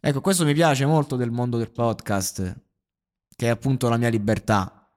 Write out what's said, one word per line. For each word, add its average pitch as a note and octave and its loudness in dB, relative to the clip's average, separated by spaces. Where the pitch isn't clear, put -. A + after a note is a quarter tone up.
Ecco, C#3 -2
questo F3 2
mi D3 4
piace D3 2
molto D3 2
del A#2+ -2
mondo A#2+ -2
del A2+ -4
podcast, G2 -4
che A#2+ -4
è - 2
appunto B2 0
la A#2 2
mia A#2+ 0
libertà. G#2 -2